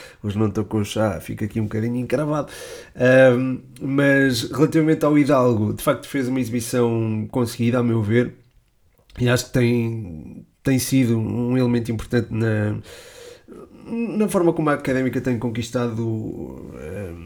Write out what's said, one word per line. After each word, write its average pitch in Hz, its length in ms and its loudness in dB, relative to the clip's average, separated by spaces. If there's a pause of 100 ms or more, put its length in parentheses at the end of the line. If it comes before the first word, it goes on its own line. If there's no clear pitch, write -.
(220)
Hoje 101 160 -4
não 110 100 4
estou 101 180 -2
com 110 140 -2
o 101 40 0
chá, 104 340 -2
fica 110 280 -8
aqui 110 120 -6
um 110 60 0
bocadinho 110 320 -4
encravado. 143 560 -2 (420)
Ahm, 127 680 6 (200)
mas 135 720 2
relativamente 156 520 2
ao 151 140 4
Hidalgo, 123 560 4
de 104 100 -8
facto 139 240 -2
fez 131 220 -2
uma 131 100 -2
exibição 113 920 -2
conseguida, 120 480 0
a 120 40 2
meu 113 200 2
ver, 113 320 0 (840)
e 123 120 2
acho 127 160 2
que - 60 -20
tem, 113 920 -2 (160)
tem 135 160 2
sido 120 400 2
um 117 380 -2
elemento 120 340 2
importante 117 440 -2
na, 110 420 0 (1080)
na 220 440 -2
forma 170 240 2
como 160 180 0
a 143 40 2
Académica 131 460 0
tem 123 180 0
conquistado, 113 1400 -6
eh, 87 340 -10 (140)